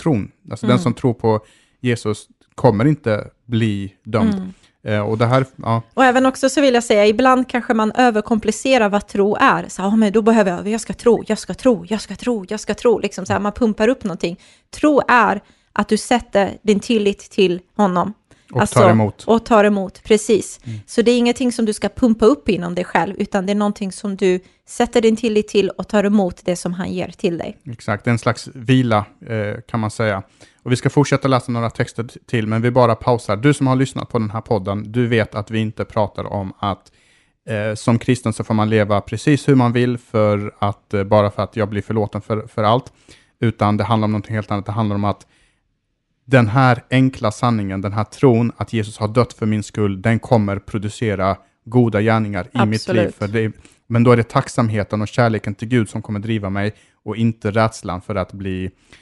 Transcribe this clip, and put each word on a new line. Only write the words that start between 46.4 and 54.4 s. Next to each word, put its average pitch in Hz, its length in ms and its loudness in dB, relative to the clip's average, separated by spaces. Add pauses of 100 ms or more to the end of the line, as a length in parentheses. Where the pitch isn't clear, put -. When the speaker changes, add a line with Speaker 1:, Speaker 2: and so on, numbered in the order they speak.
Speaker 1:
här 123 420 2
enkla 131 420 0
sanningen, 101 500 -2
den 101 120 -6
här 107 100 -2
tron 117 540 2
att - 160 -8
Jesus 107 240 -4
har 110 100 -2
dött 117 260 0
för - 120 -8
min 107 180 0
skull, 98 380 -4
den 113 180 0
kommer 101 400 0
producera 98 800 -4 (280)
goda 113 360 2
gärningar 107 520 0
i - 120 2
mitt 107 220 -2
liv. 110 200 2
Speaker 2:
Absolut. - 80 -12
Speaker 1:
För 104 120 -4
det, 110 240 -2 (360)
men 117 160 2
då 123 80 8
är 120 60 6
det 113 60 2
tacksamheten 110 800 -2